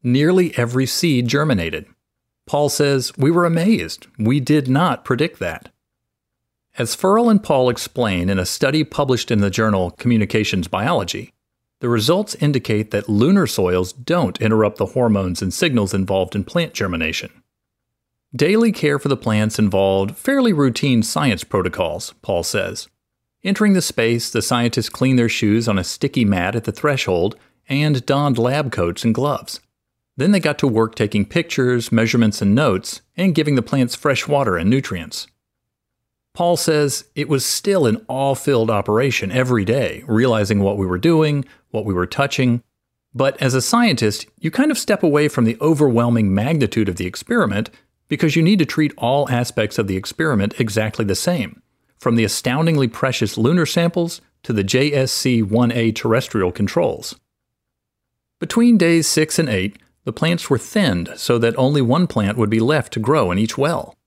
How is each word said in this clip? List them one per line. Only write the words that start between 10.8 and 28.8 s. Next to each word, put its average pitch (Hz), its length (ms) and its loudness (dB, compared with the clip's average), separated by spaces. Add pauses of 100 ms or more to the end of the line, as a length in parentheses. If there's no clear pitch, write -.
the 123 100 -4
results 131 460 0
indicate 117 560 -2
that 104 180 -4
lunar 147 360 4
soils 90 460 0
don't 165 480 -2
interrupt 110 380 2
the 98 100 -2
hormones 101 540 0
and 92 120 -4
signals 120 400 0
involved 95 400 -2
in 101 120 -4
plant - 280 -4
germination. 82 560 -6 (1040)
Daily 202 380 2
care 147 260 0
for 139 120 -2
the 131 80 0
plants 107 420 0
involved 98 560 2
fairly 262 380 0
routine 131 500 2
science 127 400 -2
protocols, 90 800 -4
Paul 87 220 -2
says. 92 440 -6 (560)
Entering 202 300 2
the 185 80 2
space, 117 480 -2
the 113 120 -2
scientists 120 460 0
cleaned 131 320 0
their 117 80 2
shoes 110 400 0
on 101 100 0
a 90 60 -2
sticky - 400 -2
mat 101 320 2
at 113 80 -4
the - 80 -4
threshold 110 640 -2 (320)
and 139 380 0
donned 139 320 0
lab 131 340 0
coats 87 320 -2